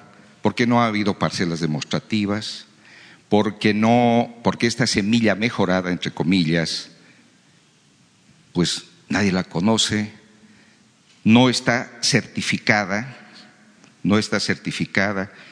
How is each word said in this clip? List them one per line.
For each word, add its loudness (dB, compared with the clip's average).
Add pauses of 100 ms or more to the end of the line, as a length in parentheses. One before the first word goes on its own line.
(400)
porque 0
no 4
ha 2
habido -2
parcelas -2
demostrativas, -4 (600)
porque 0
no, 2 (100)
porque 0
esta 0
semilla 2
mejorada, 0
entre -4
comillas, 0 (1600)
pues -2 (240)
nadie 0
la 0
conoce, -2 (1120)
no 6
está -2
certificada, -2 (760)
no 2
está -2
certificada, -4 (200)